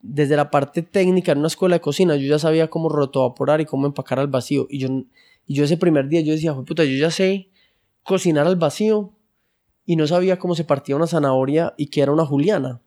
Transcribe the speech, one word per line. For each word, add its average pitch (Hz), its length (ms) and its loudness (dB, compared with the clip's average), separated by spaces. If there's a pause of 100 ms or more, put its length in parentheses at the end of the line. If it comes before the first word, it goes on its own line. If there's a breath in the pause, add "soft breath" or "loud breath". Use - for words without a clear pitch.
desde 143 340 0
la 147 160 0
parte 143 300 -2
técnica 185 500 0
en 143 80 2
una 151 80 0
escuela 180 300 0
de 165 40 -2
cocina, 151 360 0
yo 135 100 -2
ya 147 120 2
sabía 160 300 2
cómo 160 200 -2
rotovaporar 139 720 0
y 151 40 -2
cómo 139 220 -2
empacar 143 320 -4
al 143 80 -2
vacío. 131 420 -2
Y 143 100 -10
yo, 131 100 -4 (580 soft breath)
y 147 80 -6
yo 143 80 2
ese 147 120 2
primer 160 320 2
día 165 140 0
yo 156 120 0
decía, 156 200 -2
"Jue 131 100 -8
puta, 165 200 -2
yo 135 120 0
ya 147 140 2
sé 190 400 -2 (540)
cocinar 180 420 2
al 185 120 2
vacío", 214 540 0 (760)
y 175 80 2
no 160 100 2
sabía 180 320 2
cómo 180 160 -2
se 160 100 -4
partía 139 320 -2
una 160 120 0
zanahoria 143 680 0
y 143 100 -6
qué - 140 -2
era 139 100 2
una 160 140 2
juliana. 143 600 -2